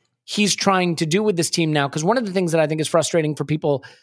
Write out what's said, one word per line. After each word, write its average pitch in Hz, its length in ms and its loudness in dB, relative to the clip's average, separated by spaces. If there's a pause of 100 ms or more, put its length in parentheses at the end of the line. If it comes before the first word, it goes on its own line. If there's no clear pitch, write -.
(240)
he's 202 320 0
trying 180 420 2
to 170 80 -2
do 170 160 0
with 214 140 0
this 165 140 0
team 160 240 0
now? 139 160 0
'Cause 151 140 -4
one 214 140 2
of 240 80 -2
the 190 60 -6
things 180 220 0
that 165 80 4
I 151 60 2
think 156 120 -4
is 151 80 -2
frustrating 156 480 0
for 143 100 -4
people 151 380 -2 (200)